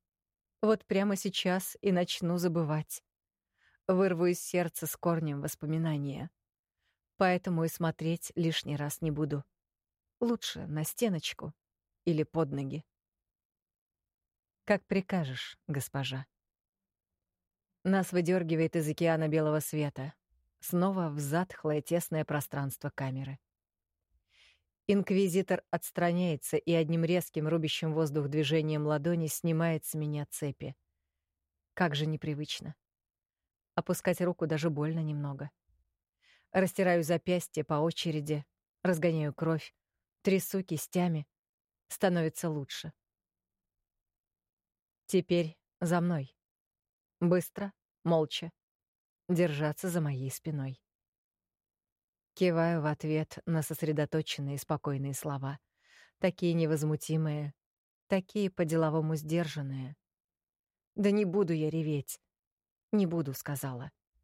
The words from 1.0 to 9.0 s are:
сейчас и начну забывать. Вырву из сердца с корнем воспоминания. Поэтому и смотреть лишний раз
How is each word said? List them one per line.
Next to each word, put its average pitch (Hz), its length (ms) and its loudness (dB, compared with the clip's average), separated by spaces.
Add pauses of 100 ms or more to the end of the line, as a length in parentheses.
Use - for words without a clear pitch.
сейчас 185 640 -2
и 202 100 2
начну 175 460 2
забывать. 160 640 0 (840)
Вырву 185 400 4
из 175 120 2
сердца 170 480 -2
с - 80 -6
корнем 160 460 0
воспоминания. 151 880 -2 (880)
Поэтому 180 460 2
и - 20 0
смотреть 165 680 -2
лишний 160 420 -2
раз 147 240 -4